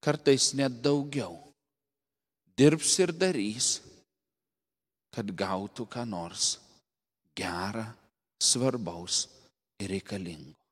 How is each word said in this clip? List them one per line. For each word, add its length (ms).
kartais 500
net 280
daugiau, 520
dirbs 400
ir 180
darys, 640
kad 200
gautų 560
ką 160
nors 540
gerą, 500
svarbaus 840
ir 100
reikalingo. 680